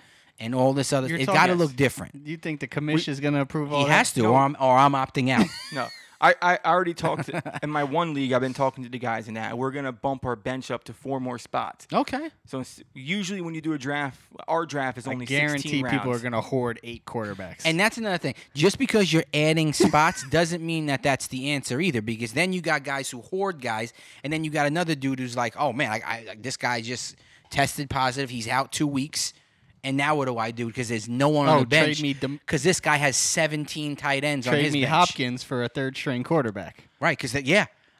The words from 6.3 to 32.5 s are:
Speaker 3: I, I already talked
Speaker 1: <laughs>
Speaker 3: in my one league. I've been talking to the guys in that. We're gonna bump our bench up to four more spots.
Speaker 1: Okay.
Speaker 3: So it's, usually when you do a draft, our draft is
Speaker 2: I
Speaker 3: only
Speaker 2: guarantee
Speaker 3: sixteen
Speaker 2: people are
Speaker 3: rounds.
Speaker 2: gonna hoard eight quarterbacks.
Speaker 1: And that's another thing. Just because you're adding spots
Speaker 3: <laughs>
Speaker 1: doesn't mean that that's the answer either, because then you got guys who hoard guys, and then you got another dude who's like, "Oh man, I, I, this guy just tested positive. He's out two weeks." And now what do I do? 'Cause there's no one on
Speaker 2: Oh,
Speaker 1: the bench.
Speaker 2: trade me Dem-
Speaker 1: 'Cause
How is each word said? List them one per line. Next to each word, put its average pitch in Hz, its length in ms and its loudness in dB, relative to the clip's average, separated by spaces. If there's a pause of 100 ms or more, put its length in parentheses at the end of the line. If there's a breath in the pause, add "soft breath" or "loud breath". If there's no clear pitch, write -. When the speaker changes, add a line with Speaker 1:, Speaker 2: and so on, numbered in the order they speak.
Speaker 3:
I, 180 220 4
I 165 80 0
already 175 220 2
talked 156 360 -4
Speaker 1:
<laughs> 156 340 -8
Speaker 3:
in 151 60 -4
my 147 140 -2
one 156 300 -2
league. 135 200 -2
I've 123 80 6
been 131 120 -2
talking 131 320 -2
to 120 40 -14
the 123 80 -10
guys 113 300 -4
in 110 80 -10
that. 110 220 -6
We're 131 140 -4
gonna 139 200 -6
bump 131 340 -6
our 120 100 -2
bench 127 360 -6
up 117 140 -6
to 117 80 -16
four 135 260 -6
more 127 180 -6
spots. - 560 -8
Speaker 1:
Okay. 285 360 -2 (180)
Speaker 3:
So 131 140 -8
it's, - 200 -14 (140)
usually 180 460 -6
when 165 120 -8
you 156 80 -8
do 156 120 -2
a 147 40 -4
draft, 143 420 -4 (280)
our 165 180 0
draft 135 320 -4
is 120 80 -10
Speaker 2:
I 135 80 -6
Speaker 3:
only 123 140 -8
Speaker 2:
guarantee 143 420 0
Speaker 3:
sixteen 139 160 -2
Speaker 2:
people 131 220 0
are 123 60 0
Speaker 3:
rounds. 117 100 -2
Speaker 2:
gonna 117 180 -2
hoard 123 400 -2
eight 117 240 -14
quarterbacks. 101 600 -8
Speaker 1:
And 165 140 2
that's 214 200 2
another 202 180 -2
thing. 139 160 -4 (220 loud breath)
Just 165 240 4
because 208 340 2
you're 160 120 4 (100)
adding 156 360 4
spots 151 560 4
Speaker 3:
<laughs> 120 40 -14
Speaker 1:
doesn't 165 340 2
mean 160 220 -2
that 139 160 -2
that's 135 240 0
the 131 240 -6
answer 131 280 -2
either, 147 220 0
because 113 320 -6
then 180 200 0
you 180 80 -2
got 151 220 0
guys 139 280 -6
who 120 100 -12
hoard 190 400 -6
guys, 113 320 -4 (300 loud breath)
and 143 100 -4
then 160 100 -2
you 156 60 -4
got 147 160 0
another 160 300 0
dude 135 240 -2
who's 123 180 -6
like, 120 220 -2
"Oh 143 140 0
man, 123 180 -2
I, 110 40 -2 (100)
I, 107 360 -8
this 127 160 -8
guy 123 240 -2
just 117 360 -8 (340 soft breath)
tested 139 380 0
positive. 131 420 -2
He's 113 160 -6
out 127 240 0
two 151 160 0
weeks." 143 460 -4 (520 soft breath)
And 135 120 0
now 151 180 2
what 135 140 0
do 117 80 -4
I 113 140 -2
do? 117 200 -4
'Cause 123 160 -4
there's 113 220 -4
no 131 180 4
one 147 220 4
on 156 80 8
Speaker 2:
Oh, - 20 6
Speaker 1:
the 131 60 4
bench. 151 340 4
Speaker 2:
trade - 20 -4
me 143 120 0
Dem- 139 320 -6
Speaker 1:
'Cause 139 180 0